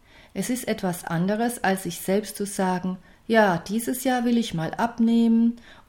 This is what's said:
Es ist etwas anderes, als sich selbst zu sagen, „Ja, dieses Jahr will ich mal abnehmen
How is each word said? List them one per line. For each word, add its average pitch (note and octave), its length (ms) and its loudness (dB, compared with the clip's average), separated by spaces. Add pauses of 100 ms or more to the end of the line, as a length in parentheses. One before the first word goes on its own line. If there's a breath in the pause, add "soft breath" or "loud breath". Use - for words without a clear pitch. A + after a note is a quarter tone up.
(340 soft breath)
Es F#3+ 160 -4
ist B3 180 -4
etwas F#3+ 360 -4
anderes, G#3+ 600 -2
als F#3+ 200 0
sich E3+ 180 -8
selbst G3+ 360 -2
zu G3+ 80 -4
sagen, F#3 520 -2 (300 soft breath)
„Ja, G#3+ 300 4
dieses A#3 460 -4
Jahr B3+ 220 0
will A#3+ 120 4
ich A#3 160 0
mal E3 200 -2
abnehmen A#3 840 4 (320 loud breath)